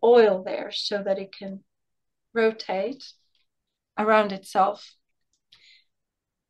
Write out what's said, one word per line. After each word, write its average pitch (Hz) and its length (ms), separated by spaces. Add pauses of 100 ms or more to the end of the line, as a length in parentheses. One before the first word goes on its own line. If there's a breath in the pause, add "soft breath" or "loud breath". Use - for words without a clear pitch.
oil 214 400
there - 260
so 202 320
that 196 160
it 196 140
can 196 320 (720)
rotate 220 800 (840)
around 214 320
itself. - 640 (1600 soft breath)